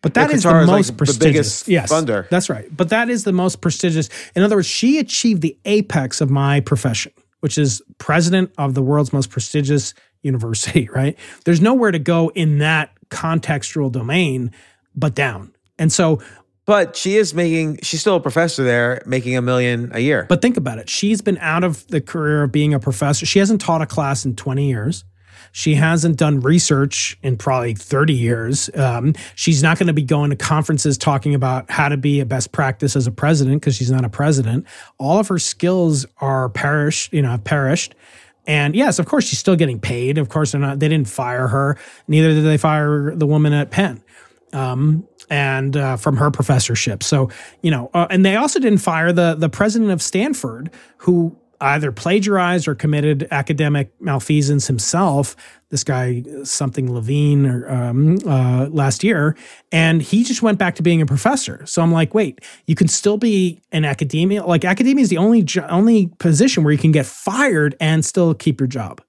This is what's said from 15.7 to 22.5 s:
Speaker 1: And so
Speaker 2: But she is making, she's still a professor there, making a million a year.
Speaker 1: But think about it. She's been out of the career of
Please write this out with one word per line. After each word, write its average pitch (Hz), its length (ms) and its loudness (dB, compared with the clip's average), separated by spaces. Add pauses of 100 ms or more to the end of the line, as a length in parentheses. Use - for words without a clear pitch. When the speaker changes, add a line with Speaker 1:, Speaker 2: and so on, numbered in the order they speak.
Speaker 1:
And 156 160 2
so 160 280 2 (460)
Speaker 2:
But 202 300 2
she 196 200 -2
is 196 180 2
making, 160 480 -2
she's 156 180 -6
still 196 160 2
a 160 40 2
professor 160 420 -2
there, 120 440 0
making 127 300 -2
a 123 60 0
million 123 520 0
a 113 60 -4
year. 131 280 0
Speaker 1:
But 180 140 2
think 240 160 2
about 120 200 -6
it. - 120 -14
She's 202 320 -2
been 196 160 0
out 170 260 -2
of 165 240 -4
the 151 120 -2
career 151 420 -2
of 135 100 -2